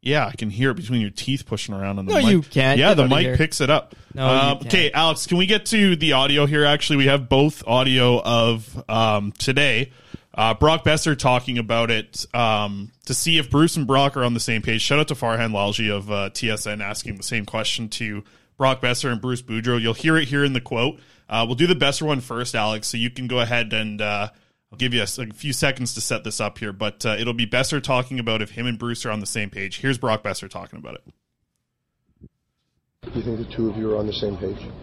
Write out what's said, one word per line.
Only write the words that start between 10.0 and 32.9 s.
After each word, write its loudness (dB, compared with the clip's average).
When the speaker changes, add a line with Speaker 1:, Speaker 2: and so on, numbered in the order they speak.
Speaker 1:
Uh, 2
Brock 4
Boeser 2
talking 0
about 0
it, -4
um, 0
to -6
see 0
if 0
Bruce 4
and -2
Brock 2
are 0
on 0
the -2
same -2
page. -2
Shout 2
out 0
to -4
Farhan -2
Lalji 0
of, -6
uh, -2
T -4
S -4
N -8
asking -10
the -14
same -4
question -6
to -8
Brock 2
Boeser 0
and -4
Bruce -4
Boudreau. -2
You'll 0
hear 2
it 0
here 0
in 0
the -2
quote. -2
Uh, 0
we'll -2
do 4
the 4
Boeser 0
one 0
first, -8
Alex, -2
so -6
you -2
can -10
go 0
ahead -2
and, -4
uh, -2
I'll -20
give -2
you 2
a, -6
a -6
few -8
seconds -2
to -8
set -4
this -8
up -4
here, -8
but, -6
uh, 0
it'll -2
be -2
Boeser -2
talking -2
about -2
if -6
him -6
and -4
Bruce -6
are -4
on -4
the -8
same -6
page. -10
Here's 0
Brock 0
Boeser -6
talking -14
about -14
it. -20